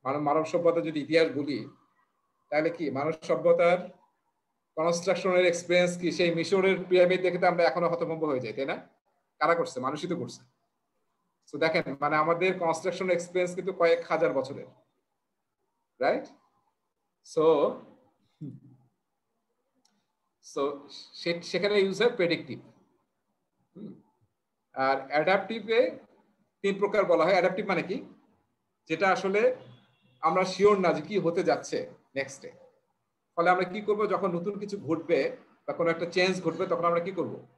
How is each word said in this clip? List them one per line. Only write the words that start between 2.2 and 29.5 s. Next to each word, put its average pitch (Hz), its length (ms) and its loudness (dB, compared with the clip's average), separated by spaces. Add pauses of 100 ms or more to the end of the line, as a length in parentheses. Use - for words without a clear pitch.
তাহলে 156 260 0
কি 170 80 -6 (140)
মানব 151 140 -2 (180)
সভ্যতার 170 480 6 (1000)
constructionary 180 720 2
experience 175 500 2
কি? 175 80 -2 (100)
সেই 175 200 4
মিশরের 185 380 2 (120)
pyramid 180 360 4
দেখে 180 180 0
তো 190 100 4
আমরা 170 180 0
এখনো 175 220 0
হতভম্ব 160 380 -4
হয়ে 127 140 -2
যাই, 107 120 -10
তাই 139 160 -4
না? 226 40 -6 (640)
কারা 160 200 2
করছে? - 160 -6 (100)
মানুষই 151 260 -6
তো 143 100 -4
করছে। - 200 -12 (1040)
So, - 60 -16 (100)
দেখেন, 160 200 0 (180)
মানে 151 220 2
আমাদের 170 260 2 (120)
কনস্ট্রাকশন 175 540 -2
experience 180 420 -2
কিন্তু 185 220 -6
কয়েক 170 200 4 (120)
হাজার 156 260 2
বছরের, - 300 -8 (1300)
right? 165 240 0 (1040)
So, 156 120 2 (3000)
so 147 80 -6 (600)
সে-, 170 300 -4
সেখানে 202 240 0 (100)
ইউজ 185 180 -2
হয় 233 180 2
predictive। 160 380 -2 (1160)
হুম। 208 180 -18 (920)
আর 135 100 2 (160)
অ্যাডাপটিভে 202 680 0 (840)
তিন 196 200 0
প্রকার 202 200 2 (100)
বলা 160 140 4
হয়। 190 100 4
adaptive 185 360 0
মানে 160 180 0
কি? 226 60 -4 (920)
যেটা 160 180 0 (100)
আসলে 190 240 0 (880)